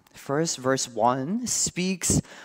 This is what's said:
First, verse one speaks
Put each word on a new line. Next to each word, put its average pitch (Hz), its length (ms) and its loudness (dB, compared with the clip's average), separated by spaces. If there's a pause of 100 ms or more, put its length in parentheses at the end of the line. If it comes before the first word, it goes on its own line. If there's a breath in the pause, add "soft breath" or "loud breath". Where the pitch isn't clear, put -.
(140)
First, 160 440 -2
verse 131 320 2
one 131 580 0
speaks - 760 0 (240 loud breath)